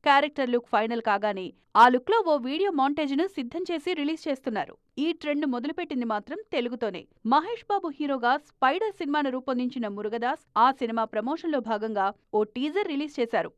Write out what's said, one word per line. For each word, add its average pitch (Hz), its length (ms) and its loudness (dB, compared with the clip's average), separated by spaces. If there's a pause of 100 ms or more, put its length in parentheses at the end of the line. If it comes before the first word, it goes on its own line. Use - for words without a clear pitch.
క్యారెక్టర్ 285 480 2
లుక్ 240 200 -2
ఫైనల్ 226 300 0
కాగానే 202 420 -2 (320)
ఆ 220 120 12
లుక్లో 254 380 4
ఓ 320 160 2
వీడియో 311 300 -2
మాంటేజ్‌ను 285 560 0
సిద్ధం 311 360 -6
చేసి 349 300 -4
రిలీజ్ 311 300 -4
చేస్తున్నారు. 240 500 -4 (240)
ఈ 294 160 -2
ట్రెండ్ 294 320 -4
మొదలుపెట్టింది 269 600 -4
మాత్రం 226 340 -6 (120)
తెలుగుతోనే. 240 500 -4 (240)
మహేష్ 320 420 0
బాబు 392 220 -2
హీరోగా 269 420 -2 (120)
స్పైడర్ 381 540 -2
సినిమాను 294 340 -2
రూపొందించిన 254 560 -4
మురుగదాస్ 220 560 -4 (140)
ఆ 233 140 8
సినిమా 226 340 -2
ప్రమోషన్‌లో 285 560 -2
భాగంగా 214 460 -2 (260)
ఓ 214 100 4
టీజర్ 302 480 -2
రిలీజ్ 294 240 -4
చేశారు. 226 420 0